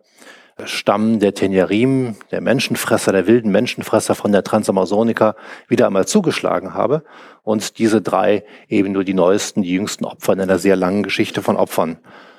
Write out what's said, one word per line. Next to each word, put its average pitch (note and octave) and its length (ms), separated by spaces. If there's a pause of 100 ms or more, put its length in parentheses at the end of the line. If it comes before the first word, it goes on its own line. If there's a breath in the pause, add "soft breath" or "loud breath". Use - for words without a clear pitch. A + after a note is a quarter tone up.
(680 loud breath)
Stamm G#2+ 540
der G2 120
Tenyarim, G#2 840 (140)
der F2 120
Menschenfresser, A2+ 680
der F#2 140
wilden A2 240
Menschenfresser G#2 640
von - 160
der G2 140
Transamazonica G#2+ 920 (320 loud breath)
wieder A#2 180
einmal F#2+ 200
zugeschlagen F2+ 680
habe A2+ 280 (400 loud breath)
und G#2+ 360
diese A2 240
drei G2 420 (240 loud breath)
eben G2+ 240
nur F#2+ 120
die F#2+ 100
neuesten, F#2+ 480
die F2+ 100
jüngsten F#2+ 320
Opfer - 300
in F#2+ 80
einer F#2+ 160
sehr F#2+ 180
langen F#2 260
Geschichte G2+ 380
von G2+ 160
Opfern F2+ 400 (420 loud breath)